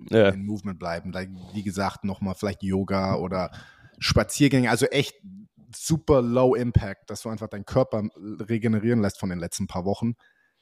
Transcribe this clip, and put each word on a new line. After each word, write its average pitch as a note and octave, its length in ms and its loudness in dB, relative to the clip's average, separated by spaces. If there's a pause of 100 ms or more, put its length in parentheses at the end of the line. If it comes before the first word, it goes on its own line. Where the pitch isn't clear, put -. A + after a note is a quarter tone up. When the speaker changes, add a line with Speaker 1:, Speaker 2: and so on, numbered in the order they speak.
Speaker 1:
Ja. A2 200 8
Speaker 2:
in G2 160 0
Movement G2+ 320 -6
bleiben. E2+ 360 -6
Like, F#2 160 -8 (240)
wie G2+ 100 -6
gesagt, F#2+ 400 -4
nochmal F#2+ 320 -4
vielleicht - 280 -4
Yoga F#2+ 520 0
oder F2+ 360 -4 (480)
Spaziergänge, B2 720 4
also A#2+ 180 2
echt - 280 -2 (580)
super D3+ 480 2
low B2 320 4
impact, A#2+ 560 0
dass G#2 120 -10
du A#2 80 -10
einfach G#2+ 180 -8
deinen G2+ 180 -12
Körper B2+ 380 0 (140)
regenerieren A2 840 0
lässt G2 180 0
von F#2+ 100 -4
den F2+ 100 -6
letzten F2 280 -6
paar F2+ 180 -6
Wochen. A#2 280 -2 (480)